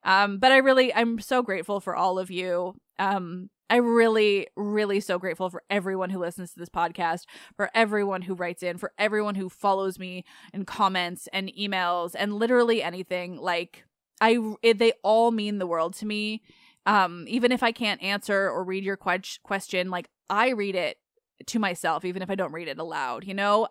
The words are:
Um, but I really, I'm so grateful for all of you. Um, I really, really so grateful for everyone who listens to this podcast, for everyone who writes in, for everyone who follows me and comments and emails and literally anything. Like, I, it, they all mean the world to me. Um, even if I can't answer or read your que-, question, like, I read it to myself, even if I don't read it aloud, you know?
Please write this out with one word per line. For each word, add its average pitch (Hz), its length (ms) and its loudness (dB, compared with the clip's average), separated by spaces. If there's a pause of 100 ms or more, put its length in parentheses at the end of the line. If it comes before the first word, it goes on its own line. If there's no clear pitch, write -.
Um, 202 340 2
but 254 140 6
I 269 60 8
really, 262 360 6
I'm 233 260 0
so 254 220 0
grateful 202 380 -4
for 185 160 -6
all 185 240 0
of 185 100 -6
you. 180 460 -4 (240)
Um, 185 500 -4 (200)
I 233 80 6
really, 220 800 4
really 208 440 0
so 190 180 -2
grateful 180 320 -4
for 180 180 -12
everyone 190 440 -2
who 190 80 -4
listens 175 340 -6
to - 60 -20
this 170 100 -12
podcast, 170 540 -2 (320)
for - 180 -2
everyone 202 480 2
who 185 140 -6
writes 175 260 -6
in, 180 160 -4
for - 220 -8
everyone 208 340 0
who 190 160 -4
follows 190 480 0
me 180 280 -12 (280)
and 190 140 -8
comments 185 680 -2
and 190 240 -4
emails 180 580 -2
and 208 180 -4
literally 233 500 4
anything. 180 540 -6
Like, 175 480 -4 (360)
I, 226 160 4 (240)
it, 233 160 6
they 226 140 4 (100)
all 226 300 4
mean 208 260 -2
the 185 80 -2
world 170 300 -2
to 214 100 -10
me. 214 380 -4 (420)
Um, 180 420 2
even 240 240 2
if 254 120 0
I 233 80 2
can't 214 320 -4
answer 196 440 0
or 170 160 -2
read 185 200 -4
your 190 140 -2
que-, - 440 -4
question, 190 480 -4
like, 180 180 -6 (220)
I 220 200 2
read 202 260 -2
it 170 220 -2 (500)
to - 100 -4
myself, 175 480 -2
even 185 160 -6
if 180 80 -10
I 196 60 -2
don't 175 180 -4
read 165 140 -10
it 139 100 -8
aloud, 151 460 -6
you 190 100 -10
know? 208 380 2